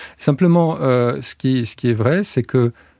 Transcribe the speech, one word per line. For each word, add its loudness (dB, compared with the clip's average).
Simplement, 2
euh, 0
ce -12
qui, -2
ce -12
qui -2
est 2
vrai, 0
c'est -4
que 0